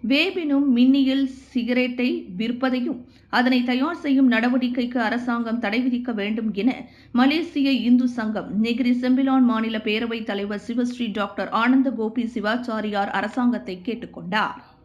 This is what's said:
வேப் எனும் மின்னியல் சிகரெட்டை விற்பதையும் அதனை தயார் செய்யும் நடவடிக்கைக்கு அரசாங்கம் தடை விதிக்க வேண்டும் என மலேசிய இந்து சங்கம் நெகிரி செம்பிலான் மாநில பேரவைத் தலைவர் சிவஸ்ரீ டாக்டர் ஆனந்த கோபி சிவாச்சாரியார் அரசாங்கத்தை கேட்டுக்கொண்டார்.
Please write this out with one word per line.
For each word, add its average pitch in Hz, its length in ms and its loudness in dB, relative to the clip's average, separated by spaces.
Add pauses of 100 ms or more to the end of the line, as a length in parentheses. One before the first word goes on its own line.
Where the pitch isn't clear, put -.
(100)
வேப் 349 320 2
எனும் 285 340 2
மின்னியல் 269 500 4 (240)
சிகரெட்டை 247 580 0 (300)
விற்பதையும் 247 640 -2 (380)
அதனை 254 200 4 (120)
தயார் 294 340 0
செய்யும் 269 320 4
நடவடிக்கைக்கு 247 640 0 (100)
அரசாங்கம் 233 560 -2
தடை 214 220 0
விதிக்க 240 340 -2
வேண்டும் 220 300 -2 (120)
என 247 80 4 (500)
மலேசிய 285 500 2 (200)
இந்து 247 260 6
சங்கம் 214 340 -4 (140)
நெகிரி 240 380 2
செம்பிலான் 262 500 4
மாநில 220 260 0 (120)
பேரவைத் 226 420 -2
தலைவர் 202 340 -4
சிவஸ்ரீ 240 420 -2 (120)
டாக்டர் 202 320 -4 (100)
ஆனந்த 262 280 4 (100)
கோபி 220 340 -2
சிவாச்சாரியார் 214 880 -2
அரசாங்கத்தை 220 560 -2 (100)
கேட்டுக்கொண்டார். 202 720 -4 (240)